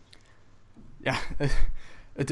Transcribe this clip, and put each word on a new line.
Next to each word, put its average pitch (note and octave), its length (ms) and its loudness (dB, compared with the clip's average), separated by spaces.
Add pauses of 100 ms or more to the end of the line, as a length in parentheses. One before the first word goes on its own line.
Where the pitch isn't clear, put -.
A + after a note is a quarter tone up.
(1000)
Ja, C3+ 140 -4 (220)
<laughs> C#3+ 120 -2 (680)
het, C#3 180 -6